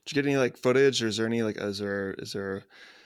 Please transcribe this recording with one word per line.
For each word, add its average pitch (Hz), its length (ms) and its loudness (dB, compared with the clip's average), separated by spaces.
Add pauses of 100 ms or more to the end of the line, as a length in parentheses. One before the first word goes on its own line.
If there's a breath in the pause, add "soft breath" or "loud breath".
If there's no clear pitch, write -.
Did - 100 -6
you 143 60 2
get 139 80 0
any, 139 80 2
like, 123 200 2
footage, 127 440 4
or 113 60 0
is 104 100 -2
there 113 80 0
any, 117 160 0
like, 107 180 -2
is 101 200 -4
there, 101 400 -4
is - 140 -10
there 98 300 -6 (420 loud breath)